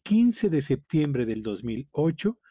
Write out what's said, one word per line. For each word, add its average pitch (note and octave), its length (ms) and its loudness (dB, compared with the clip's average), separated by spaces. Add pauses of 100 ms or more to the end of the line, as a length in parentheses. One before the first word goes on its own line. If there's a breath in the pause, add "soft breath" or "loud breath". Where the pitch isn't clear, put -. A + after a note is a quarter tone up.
quince A3 440 2
de D3+ 140 0
septiembre C#3 640 0
del A2 160 -4
dos G#2 220 -6
mil A#2 260 -6
ocho, D#3+ 480 -2 (120)